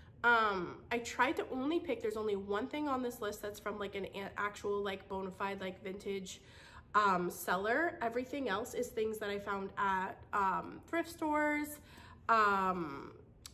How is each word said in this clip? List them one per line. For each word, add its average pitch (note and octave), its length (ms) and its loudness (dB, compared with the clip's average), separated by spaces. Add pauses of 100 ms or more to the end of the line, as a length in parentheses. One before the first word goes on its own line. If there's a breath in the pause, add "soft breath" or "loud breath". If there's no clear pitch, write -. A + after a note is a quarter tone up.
(240 loud breath)
um, G#3 540 4 (140)
I A#3+ 80 2
tried B3+ 380 2
to - 140 -2
only C#4 280 0
pick, B3 220 -2
there's G#3+ 160 -2
only G#3+ 180 0
one G3+ 320 -2
thing D4+ 200 -2
on B3+ 140 0
this A#3+ 200 -4
list G#3 200 -4
that's G#3 180 -8
from, G#3 200 -6
like, G3 160 -6
an F#3+ 180 -4
a-, G3 240 -8
actual, G3+ 440 -2
like, G3 260 -4
bona F#3+ 240 -4
fide, G3 300 -4
like, F#3 220 -6
vintage, G3 580 -6 (520 loud breath)
um, F#3+ 360 6
seller. A3+ 720 0
Everything B3 480 -2
else G#3+ 240 -2
is B3 140 -2
things A3 320 -2
that G#3 100 -2
I G3+ 100 -2
found G3 380 -4
at, F#3+ 400 0 (160)
um, F#3+ 540 0
thrift E4 220 0
stores, D4+ 680 0 (500 loud breath)
um, F#3 840 4 (400)